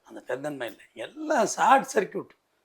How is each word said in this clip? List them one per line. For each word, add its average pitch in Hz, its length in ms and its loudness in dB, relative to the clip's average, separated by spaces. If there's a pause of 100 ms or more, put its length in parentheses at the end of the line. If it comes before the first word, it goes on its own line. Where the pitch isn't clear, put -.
அந்த 107 160 -18
பெருந்தன்மை 135 500 -8
இல்ல. - 120 -18 (100)
எல்லாம் 277 540 -2
ஷார்ட் 214 480 4
சர்க்யூட், 185 360 -2 (340)